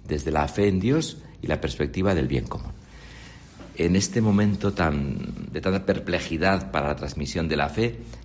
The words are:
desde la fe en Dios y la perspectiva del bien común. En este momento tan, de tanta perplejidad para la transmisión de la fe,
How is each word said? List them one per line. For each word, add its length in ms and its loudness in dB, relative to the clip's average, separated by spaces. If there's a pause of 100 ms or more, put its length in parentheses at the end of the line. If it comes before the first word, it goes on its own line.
desde 260 -2
la 180 2
fe 180 4
en 140 4
Dios 380 2 (220)
y 60 -6
la 140 0
perspectiva 520 0
del 140 2
bien 180 0
común. 280 -8 (1040)
En 180 4
este 240 2
momento 540 4
tan, 760 -2
de 120 -6
tanta 240 0
perplejidad 840 0
para 180 0
la 80 -2
transmisión 500 -4
de 80 0
la 140 0
fe, 300 -2 (260)